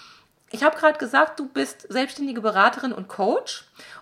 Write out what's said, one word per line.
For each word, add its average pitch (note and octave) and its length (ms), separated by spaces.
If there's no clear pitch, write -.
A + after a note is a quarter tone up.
ich A#3 120
habe D4+ 140
gerade D#4 220
gesagt, C#4+ 420
du C4+ 80
bist - 400
selbstständige C4 520
Beraterin G#3+ 520
und F#3 160
Coach B3 560